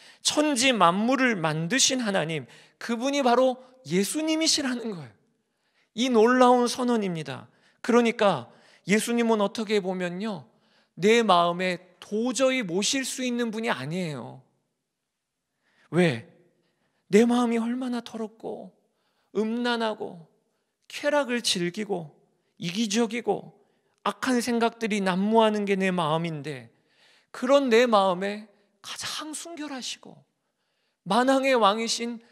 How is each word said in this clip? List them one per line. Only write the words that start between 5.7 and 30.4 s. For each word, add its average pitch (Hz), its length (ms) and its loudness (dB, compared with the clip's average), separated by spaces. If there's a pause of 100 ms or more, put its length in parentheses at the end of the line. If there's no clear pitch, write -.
이 254 140 0
놀라운 247 580 6
선언입니다. 190 800 -4 (320)
그러니까 220 680 2 (360)
예수님은 226 540 2
어떻게 208 380 -2
보면요, 180 680 -6 (460)
내 220 300 4
마음에 175 760 0
도저히 254 640 0
모실 208 440 -2
수 - 180 -8
있는 240 280 -4
분이 226 180 -6
아니에요. 135 720 -6 (1500)
왜? 151 380 2 (800)
내 214 180 6
마음이 240 320 0
얼마나 240 440 -6
더럽고 220 760 -12 (580)
음란하고 220 920 -4 (600)
쾌락을 277 540 -2
즐기고 180 800 -4 (380)
이기적이고 208 1000 -4 (460)
악한 240 380 0
생각들이 226 600 -2
난무하는 208 640 2
게 202 100 0
내 190 160 0
마음인데, 156 800 -4 (600)
그런 277 380 4
내 233 160 6
마음에 202 640 2 (340)
가장 - 520 -12
순결하시고 285 880 -12 (800)